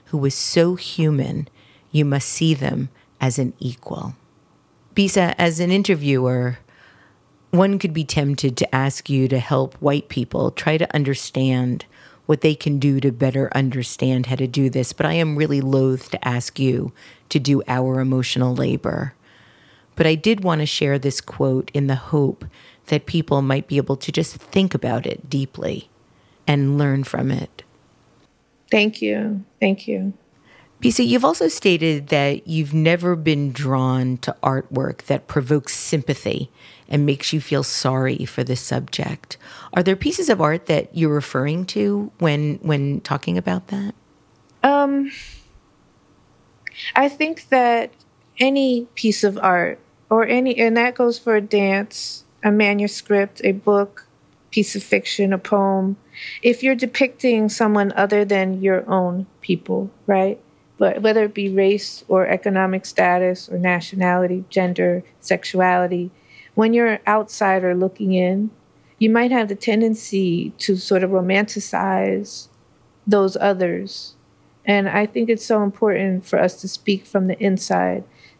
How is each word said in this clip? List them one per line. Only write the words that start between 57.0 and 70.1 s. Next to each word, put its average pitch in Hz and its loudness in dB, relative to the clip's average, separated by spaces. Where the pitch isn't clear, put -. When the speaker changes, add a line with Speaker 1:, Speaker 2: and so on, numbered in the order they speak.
Speaker 2:
someone 208 2
other 202 2
than 190 0
your 190 0
own 185 0
people, 185 -4
right? 196 2
But 202 2
whether 220 4
it 208 -2
be 196 -4
race 196 0
or 185 4
economic 190 0
status 180 0
or 185 -4
nationality, 180 0
gender, 180 0
sexuality, 180 0
when 220 4
you're 233 4
an 220 -2
outsider 196 0
looking 185 0
in, 190 0
you 220 4
might 233 4
have 233 2
the 202 -6
tendency 202 0